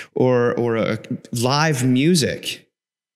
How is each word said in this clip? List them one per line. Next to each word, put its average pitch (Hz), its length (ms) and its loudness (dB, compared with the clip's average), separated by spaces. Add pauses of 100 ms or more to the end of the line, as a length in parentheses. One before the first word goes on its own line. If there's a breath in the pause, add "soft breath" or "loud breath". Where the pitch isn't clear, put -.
(160 loud breath)
or, 123 420 2
or 117 200 0
a 110 200 -2 (360)
live 131 500 0
music. 131 880 0 (460)